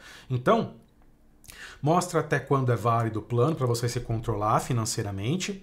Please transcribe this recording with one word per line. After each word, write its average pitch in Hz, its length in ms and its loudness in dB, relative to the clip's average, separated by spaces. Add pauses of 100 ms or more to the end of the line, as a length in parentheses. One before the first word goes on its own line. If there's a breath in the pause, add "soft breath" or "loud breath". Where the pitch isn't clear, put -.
(300 loud breath)
Então, 170 460 2 (1080 loud breath)
mostra 170 400 2
até 151 180 0
quando 127 320 2
é 120 60 2
válido 113 420 2
o - 40 -8
plano 120 320 2
pra 127 120 0
você 117 220 0
se 120 100 -4
controlar 110 640 0
financeiramente, 113 1000 -2